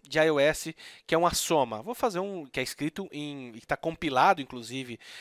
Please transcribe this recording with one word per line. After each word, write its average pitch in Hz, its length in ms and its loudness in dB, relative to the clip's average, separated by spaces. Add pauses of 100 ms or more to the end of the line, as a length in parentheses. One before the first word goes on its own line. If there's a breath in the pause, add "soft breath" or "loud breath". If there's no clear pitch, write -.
de - 140 -4
I 160 140 6
O 147 80 2
S, 156 340 2 (320 loud breath)
que - 80 0
é 160 40 6
uma 170 160 4
soma. 120 500 2
Vou 214 100 -8
fazer 214 260 -2
um 190 260 -6
que 131 140 -8
é 131 40 0
escrito 160 480 -6
em, 143 420 -10
que 113 140 -18
tá - 140 -2
compilado, 160 600 2
inclusive. 123 580 -10 (220 loud breath)